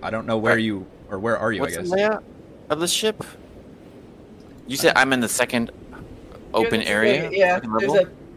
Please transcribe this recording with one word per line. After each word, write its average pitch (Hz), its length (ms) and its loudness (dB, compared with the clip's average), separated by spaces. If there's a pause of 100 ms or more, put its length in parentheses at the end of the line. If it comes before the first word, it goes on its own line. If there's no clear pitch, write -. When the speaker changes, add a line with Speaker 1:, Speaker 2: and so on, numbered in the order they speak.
Speaker 1:
I 95 80 -6
don't 110 160 -4
know 113 100 0
where 113 160 2
Speaker 2:
Uh, 117 40 2
Speaker 1:
you, 107 280 -2 (240)
or 101 80 -6
where 110 200 0
are 113 140 0
you, 95 100 -2
Speaker 2:
what's - 140 -2
Speaker 1:
I - 20 -4
Speaker 2:
the 180 60 -6
Speaker 1:
guess? 175 80 -4
Speaker 2:
layout 208 320 0 (460)
of 151 120 -2
the 175 80 -2
ship? 214 340 -2 (1400)
You 127 80 -4
said 160 220 4
Speaker 1:
Uh, - 20 8
Speaker 2:
I'm 135 140 6
in 127 80 2
the 110 80 0
second 120 420 0 (200)
Speaker 3:
You're - 100 -16 (520)
Speaker 2:
open 110 280 2
Speaker 3:
the - 60 -4
Speaker 2:
area? 110 340 2
Speaker 3:
second, - 160 -6
yeah, 190 180 4
Speaker 2:
Second 110 240 -2
Speaker 3:
there's - 120 0
Speaker 2:
level? - 200 2 (260)